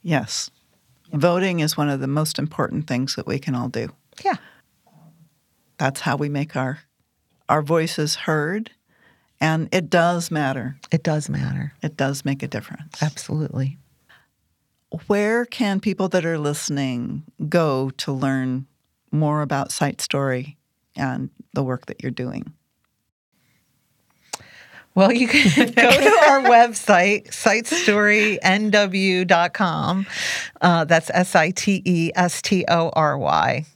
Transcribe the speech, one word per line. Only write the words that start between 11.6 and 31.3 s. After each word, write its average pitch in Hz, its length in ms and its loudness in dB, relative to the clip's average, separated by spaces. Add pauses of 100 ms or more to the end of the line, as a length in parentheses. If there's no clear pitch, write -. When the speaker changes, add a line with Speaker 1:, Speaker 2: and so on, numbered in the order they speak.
Speaker 1:
It 156 140 -6
does 139 280 -4
make 139 180 -2
a 135 60 -8
difference. - 540 -10
Speaker 2:
Absolutely. 147 720 -6 (1300)
Speaker 1:
Where 214 360 2
can 202 340 -2
people 190 300 -2
that 170 160 0
are 165 140 -2
listening 143 840 -4 (260)
go 139 500 0
to - 140 -6
learn 131 540 -2 (460)
more 151 300 0
about 139 300 -4
Site 143 280 -4
Story 135 560 -4 (400)
and 135 320 -4 (240)
the 139 100 -2
work 127 240 -4
that - 160 -14
you're 131 80 -6
doing? - 440 -10 (2500)
Speaker 2:
Well, 196 180 6
you 240 160 2
can 240 420 4
<laughs> - 20 -14
go 247 180 6
to 302 400 6
our 269 100 6
website, 214 960 4
site 226 320 0
story 208 760 2
N 208 280 2
W 190 560 2
dot 175 260 4
com. 180 540 -2 (560)
Uh, 165 240 4
that's 165 240 4
S 180 260 0